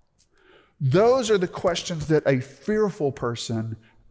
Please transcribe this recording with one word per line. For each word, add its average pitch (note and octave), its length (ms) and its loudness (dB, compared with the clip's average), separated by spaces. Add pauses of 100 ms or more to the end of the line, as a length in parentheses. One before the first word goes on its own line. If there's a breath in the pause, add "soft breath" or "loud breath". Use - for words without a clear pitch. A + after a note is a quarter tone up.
(800 soft breath)
Those G#3+ 500 4
are G#3 60 4
the F3+ 100 0
questions E3+ 600 -4
that D3+ 180 2
a C3+ 160 2
fearful F#3+ 720 -2
person A2+ 640 -6 (340 soft breath)